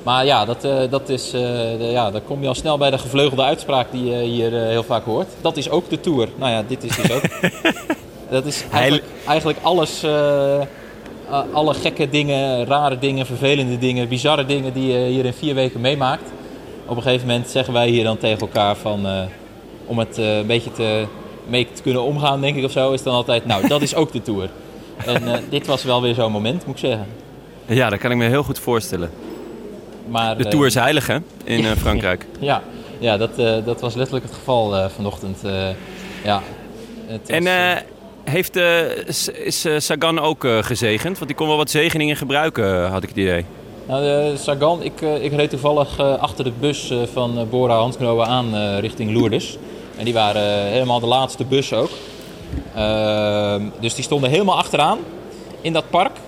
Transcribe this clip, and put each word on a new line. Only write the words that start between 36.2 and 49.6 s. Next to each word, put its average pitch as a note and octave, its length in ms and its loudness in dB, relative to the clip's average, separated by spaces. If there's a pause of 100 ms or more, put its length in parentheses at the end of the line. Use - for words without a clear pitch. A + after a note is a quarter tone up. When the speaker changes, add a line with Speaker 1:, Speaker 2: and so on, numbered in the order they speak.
Speaker 1:
ja. G2+ 180 0 (640)
Het A2 220 -10
Speaker 2:
En, E3 140 2
Speaker 1:
was, F3+ 100 2
Speaker 2:
eh, F3+ 180 2
Speaker 1:
eh, F3 60 0 (460)
Speaker 2:
heeft, F3+ 320 0
eh, F3+ 100 4 (420)
S-, - 200 -4
is, - 380 -4
eh, D#3 120 2
Sagan D#3+ 420 2
ook, D3+ 260 0
eh, A#2 180 4
gezegend? A#2 520 0
Want D#3 140 -8
die C#3+ 100 -4
kon D#3 80 0
wel D3+ 100 4
wat D3+ 120 2
zegeningen D3+ 460 2
gebruiken, C3 680 2
eh, F#2 80 0
had F#2+ 120 -2
ik G2 60 -8
het - 80 -6
idee. F2+ 280 2 (420)
Speaker 1:
Nou, C#3 200 0
eh, C#3+ 300 2
Sagan, D3+ 460 2
ik, - 180 -6
eh, D3+ 220 0
ik C#3 100 0
reed D3 160 2
toevallig, C#3+ 500 2
eh, C#3 200 4
achter - 240 -2
de B2 160 0
bus, C#3+ 300 -2
eh, B2+ 80 0 (160)
van, A#2+ 240 -2
eh, A#2 120 -2
Bora B2 260 4
Hansgrohe A#2 500 2
aan, A#2+ 300 0
eh, G2+ 240 0
richting G#2+ 340 -2
Lourdes. A#2 440 2 (400)